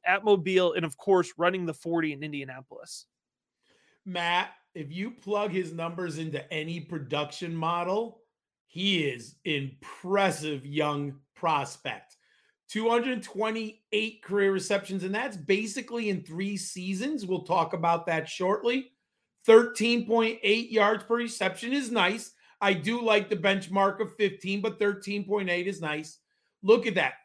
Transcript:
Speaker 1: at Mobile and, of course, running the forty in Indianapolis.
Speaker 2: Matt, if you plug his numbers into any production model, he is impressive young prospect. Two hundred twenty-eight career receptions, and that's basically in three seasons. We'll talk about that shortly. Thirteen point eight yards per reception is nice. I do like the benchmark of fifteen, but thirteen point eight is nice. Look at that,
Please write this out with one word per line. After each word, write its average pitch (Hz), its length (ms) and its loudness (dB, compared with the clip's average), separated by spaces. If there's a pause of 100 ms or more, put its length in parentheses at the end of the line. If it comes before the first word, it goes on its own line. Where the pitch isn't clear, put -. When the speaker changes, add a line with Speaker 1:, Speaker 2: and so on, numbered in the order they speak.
Speaker 1:
at 196 180 2
Mobile 180 500 4
and, 165 120 0
of 147 120 -6
course, 185 400 4
running 180 280 2
the 156 80 -4
forty 165 400 -2
in 139 100 -10
Indianapolis. 135 840 -12 (960)
Speaker 2:
Matt, 175 460 0 (220)
if 147 160 -10
you 190 220 -6
plug 208 400 -4
his 170 220 -2
numbers 165 440 -6
into 156 360 -8
any 160 260 -4
production 147 760 -6
model, 175 680 -2 (440)
he 180 400 0
is 120 300 -6 (100)
impressive 151 1200 -2
young 143 500 -2 (200)
prospect. 139 840 -4 (500)
Two 220 220 0
hundred 240 320 2
twenty-eight 220 1040 -4
career 196 280 2
receptions, 190 520 -2
and 190 100 -4
that's 226 240 -4
basically 214 720 -2
in 170 140 -2
three 190 340 -6
seasons. 196 680 -6
We'll 180 180 -2
talk 175 300 0
about 170 340 0
that 160 200 -2
shortly. 220 640 -2 (540)
Thirteen 233 600 8
point 226 360 2
eight 226 280 2
yards 214 320 4
per 233 120 0
reception 233 560 -2
is 269 200 -2
nice. 214 420 0 (260)
I 202 140 4
do 202 280 -2
like 208 280 2
the 202 80 0
benchmark 196 640 2
of - 140 -6
fifteen, 196 460 -2
but 214 180 -4
thirteen 202 440 -2
point 196 260 -2
eight 175 180 -2
is 160 140 -6
nice. 156 360 -6 (440)
Look 233 260 6
at 190 80 0
that, 143 180 2 (120)